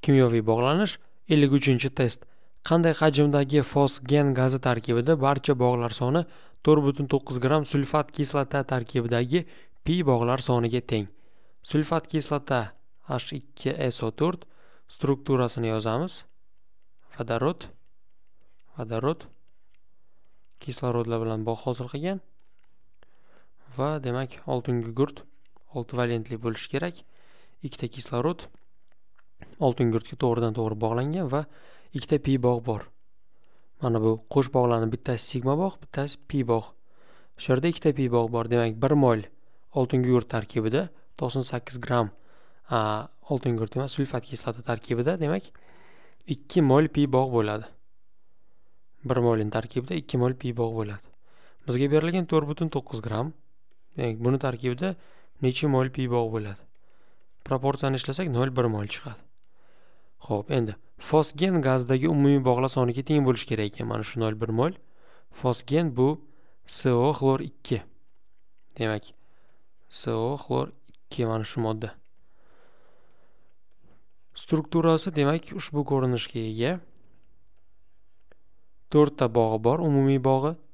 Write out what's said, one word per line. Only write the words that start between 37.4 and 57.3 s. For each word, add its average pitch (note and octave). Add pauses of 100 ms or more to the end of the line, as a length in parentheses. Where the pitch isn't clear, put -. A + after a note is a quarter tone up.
yerda C#3+
ikkita D#3+
pi C3
bog' A#2
bor. A#2
Demak, A#2
bir C#3 (100)
mol A2+ (560)
oltin B2+
gugurt B2
tarkibida A2+ (300)
to'qson C3
sakkiz B2+
gram, A#2 (560)
a, A2 (240)
oltin B2
gugurt A2
emas, C3+
sulfat C3
kislota A#2+
tarkibida, A#2+
demak, E3 (800)
ikki -
mol D3
pi C#3+
bog' C3
bo'ladi. G#2+ (1400)
Bir B2
molning A2
tarkibida A#2+
ikki C#3+
mol B2
pi B2
bog' A2+
bo'ladi. G#2 (640)
Bizga C3
berilgan E3+
to'rt D#3
butun D3+
to'qqiz B2+
gram. A#2 (640)
Demak, A2+
buni B2+
tarkibida B2+ (480)
necha C3
mol C3
pi C3
bog' A#2
bo'ladi? G#2 (880)